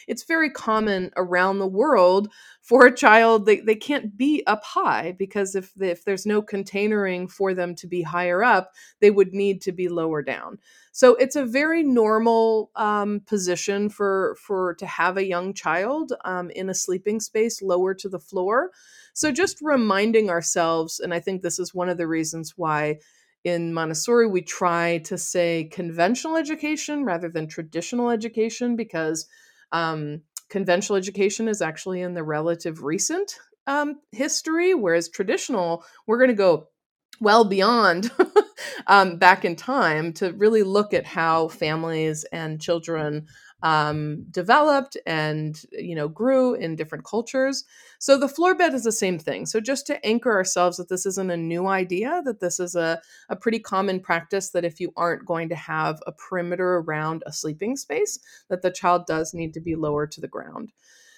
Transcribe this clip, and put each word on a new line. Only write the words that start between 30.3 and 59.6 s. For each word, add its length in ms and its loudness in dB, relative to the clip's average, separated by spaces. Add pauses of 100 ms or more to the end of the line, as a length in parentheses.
conventional 480 0
education 520 -2
is 120 -2
actually 420 -6
in 120 -6
the 80 -6
relative 640 -4
recent, 540 -4 (280)
um, 320 -4 (140)
history, 640 0
whereas 340 0
traditional, 760 -4 (220)
we're 140 2
gonna 140 6
go 340 4 (520)
well 240 8
beyond 720 4
<laughs> 140 2 (540)
um, 320 6
back 260 6
in 120 -2
time 580 0
to 180 -4
really 300 4
look 320 0
at 120 0
how 420 2
families 840 -4
and 280 -8
children, 640 -4 (360)
um, 680 0
developed 680 2 (100)
and, 640 -4
you 240 -10
know, 140 -4
grew 460 2
in 200 -6
different 300 -10
cultures. 600 -4 (340)
So 200 4
the 100 0
floor 280 2
bed 180 2
is 80 -2
the 100 0
same 260 -2
thing. 280 -6
So 140 -2
just 260 -4
to 180 -6
anchor 280 0
ourselves 460 0
that 100 -10
this 180 -4
isn't 240 -4
a 60 -2
new 320 -4
idea, 560 -2
that 160 -6
this 180 -4
is 160 -6
a, 260 -2 (280)
a 80 -6
pretty 240 -4
common 400 -2
practice, 500 -4
that 140 -2
if 160 -6
you 160 -6
aren't 300 -4
going 240 -4
to 40 -4
have 520 -4
a 60 -12
perimeter 680 -2
around 460 -4
a 80 -14
sleeping 440 -6
space, 420 -4 (300)
that 140 -6
the 80 0
child 360 0
does 260 -4
need 220 -8
to 60 -12